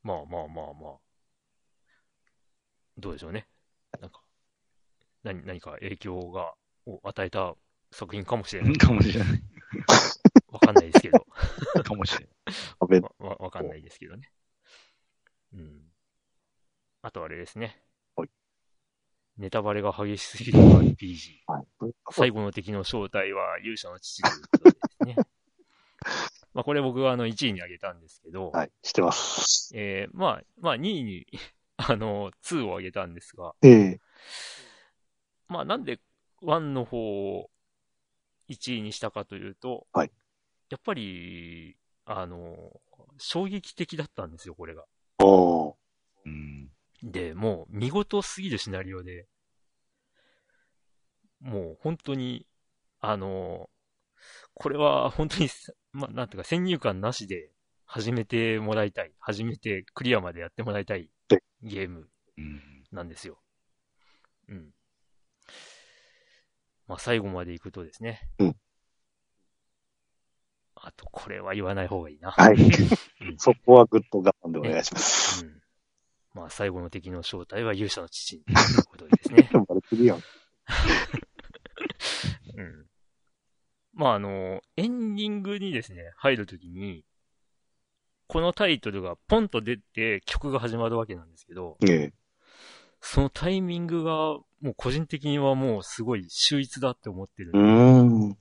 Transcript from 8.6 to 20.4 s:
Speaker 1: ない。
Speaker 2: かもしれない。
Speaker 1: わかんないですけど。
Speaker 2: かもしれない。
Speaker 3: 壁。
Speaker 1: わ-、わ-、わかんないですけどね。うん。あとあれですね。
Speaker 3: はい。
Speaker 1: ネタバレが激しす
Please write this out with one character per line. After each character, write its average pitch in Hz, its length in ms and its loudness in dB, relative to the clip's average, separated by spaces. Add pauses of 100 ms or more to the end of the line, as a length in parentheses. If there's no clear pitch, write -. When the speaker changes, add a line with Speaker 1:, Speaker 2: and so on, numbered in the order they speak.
Speaker 1:
な 120 80 4
い。 151 80 2
Speaker 2:
か - 140 6
も 104 100 4
し 107 100 2
れ 113 80 -2
な 92 60 0
い。 - 160 0 (1040)
Speaker 1:
わ - 120 -16
か - 120 6
ん - 40 -4
な 392 60 6
い 82 80 -10
で - 20 -14
す 370 100 10
け - 80 -8
ど。 - 160 4 (580)
Speaker 2:
か 107 100 -6
も 98 120 -4
し - 120 -6
れ - 20 -8
な - 40 -20
い。 - 40 -20 (520)
Speaker 3:
壁。 92 200 6
Speaker 1:
わ-、 - 180 -12
わ-、 98 220 -10
わ 92 100 -10
か 90 120 -10
ん 85 60 -8
な 80 80 -14
い 78 60 -20
で - 80 -20
す - 80 -20
け 82 100 -20
ど 85 80 -20
ね。 135 140 -20 (1200)
う 101 60 -20
ん。 76 340 -20 (1080)
あ 113 100 -16
と 85 120 -14
あ 80 60 -12
れ 82 80 -14
で 87 100 -14
す - 120 -18
ね。 113 220 -12 (360)
Speaker 3:
は - 100 -8
い。 - 20 -20 (1120)
Speaker 1:
ネ 98 120 -12
タ 113 120 -4
バ 104 100 -4
レ 104 100 -4
が 101 100 -2
激 104 260 -6
し - 60 -10
す - 180 -14